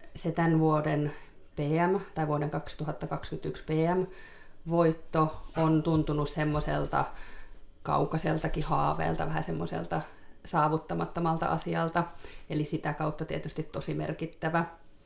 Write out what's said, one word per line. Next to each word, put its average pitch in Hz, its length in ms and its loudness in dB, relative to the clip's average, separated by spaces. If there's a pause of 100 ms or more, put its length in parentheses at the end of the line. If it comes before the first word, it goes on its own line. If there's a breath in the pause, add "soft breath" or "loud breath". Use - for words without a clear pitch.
(160)
se 165 160 0
tän 165 280 4
vuoden 151 520 2 (440 soft breath)
P - 20 -6
M 170 420 4 (140)
tai 156 120 0
vuoden 147 240 0
kaksituhatta 156 560 -6
kaksikymmentäyksi 156 580 -6
P - 40 -12
M 170 380 4 (640 soft breath)
voitto 160 720 2 (140)
on 160 260 6
tuntunut 151 460 2
semmoiselta 147 760 2 (800 soft breath)
kaukaiseltakin 156 800 2
haaveelta, 156 640 2
vähän 156 160 0
semmoiselta 165 580 -2 (440 soft breath)
saavuttamattomalta 165 1040 0
asialta. 165 580 0 (460 soft breath)
Eli 151 140 2
sitä 156 280 -2
kautta 151 320 -2
tietysti 151 380 -4
tosi - 320 -4
merkittävä. 160 720 -2 (420 soft breath)